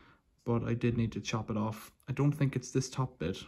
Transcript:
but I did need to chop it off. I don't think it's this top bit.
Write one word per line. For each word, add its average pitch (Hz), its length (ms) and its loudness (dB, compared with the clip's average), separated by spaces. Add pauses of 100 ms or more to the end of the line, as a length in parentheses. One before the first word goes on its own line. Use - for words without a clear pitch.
(460)
but 117 180 2
I 117 100 0
did 117 220 2
need 113 160 2
to - 80 -4
chop 110 300 -4
it 107 80 0
off. 107 340 -4 (160)
I 131 60 -4
don't 143 180 4
think 139 240 2
it's - 160 -4
this 135 180 0
top - 300 -2
bit. - 180 -2 (100)